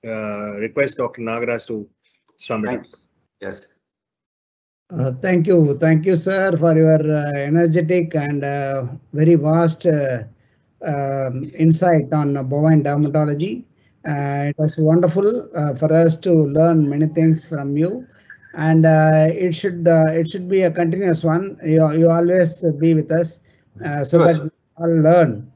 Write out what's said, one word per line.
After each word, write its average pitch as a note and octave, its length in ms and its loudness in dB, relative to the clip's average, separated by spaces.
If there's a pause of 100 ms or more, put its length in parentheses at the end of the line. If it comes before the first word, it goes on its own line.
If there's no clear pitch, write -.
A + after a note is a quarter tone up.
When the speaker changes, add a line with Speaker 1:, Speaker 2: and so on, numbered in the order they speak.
Speaker 1:
uh, G#2+ 460 -10
request A2+ 440 -6
Doctor A#2+ 240 -6
Nagaraj A#2 460 -6
to G#2+ 200 -10 (500)
sum A2 280 -6
it A#2 40 -6
up. B2 60 -4
Speaker 2:
Thanks. - 200 -16 (460)
Yes. G2 260 -14 (1300)
Speaker 3:
Uh, C3 180 -4 (100)
thank F3+ 260 0
you. D#3 320 4
Thank D#3+ 260 2
you, F#3+ 100 2
sir, F#3+ 420 -2
for D#3+ 180 2
your, D#3+ 240 4
uh, D3+ 360 -2
energetic E3 800 0
and, C#3+ 280 -4
uh, C#3 420 -4 (280)
very E3 220 4
vast, D#3+ 500 0
uh, C#3 380 -2 (600)
um, C#3 720 -6
insight D#3+ 580 2
on, C#3+ 240 0
uh, C#3 60 -6
bovine D3 400 2
dermatology. D3 800 -2 (420)
Uh, C#3+ 440 -4
it D3 80 -6
was D#3 200 -2
wonderful, F3 800 2
uh, D3 180 -4
for D#3 200 -2
us E3 240 4
to F#3 140 -2
learn D#3 580 2
many D3+ 180 -2
things D#3+ 400 0
from C#3+ 280 -8
you, F#3+ 300 -4 (500)
and, D#3+ 300 2
uh, D#3 460 4
it E3 240 -2
should, E3+ 320 -2
uh, E3 220 4
it E3 180 -2
should F3+ 200 -10
be F#3+ 160 2
a E3+ 80 2
continuous E3+ 520 -2
one. E3+ 400 -2
You, D#3 300 2
you E3 180 4
always E3+ 520 0 (160)
be E3 140 2
with D#3 180 0
us, E3 280 -2 (440)
uh, D3 200 -6
so E3 160 2
Speaker 2:
Sure. E3+ 140 4
Speaker 3:
that D3+ 100 -4
we D#3 60 -8 (260)
all E3 260 -2
learn D3+ 540 2